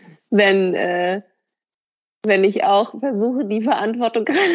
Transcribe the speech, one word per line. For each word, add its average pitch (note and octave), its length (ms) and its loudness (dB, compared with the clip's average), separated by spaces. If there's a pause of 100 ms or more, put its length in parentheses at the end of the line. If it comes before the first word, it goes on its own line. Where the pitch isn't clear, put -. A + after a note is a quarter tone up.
(300)
Wenn, G3 440 2
äh, F3+ 480 -2 (1000)
wenn G3 220 2
ich G3+ 200 0
auch G3+ 360 2
versuche, B3 440 -2
die G#3+ 180 -4
Verantwortung A3+ 640 -2
<laughs> - 0 -
gerade D#4 160 0 (140)